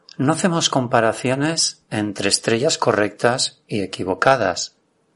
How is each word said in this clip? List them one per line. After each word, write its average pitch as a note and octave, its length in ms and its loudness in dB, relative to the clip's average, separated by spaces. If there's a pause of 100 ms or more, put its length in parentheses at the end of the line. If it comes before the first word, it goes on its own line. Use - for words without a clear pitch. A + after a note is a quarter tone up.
(180)
no C#3 140 2
hacemos E3 380 0
comparaciones B2+ 1200 0
entre G#2 400 -2
estrellas A#2 480 0
correctas A2+ 920 0
y A2+ 140 -4
equivocadas, F#2+ 960 0 (380)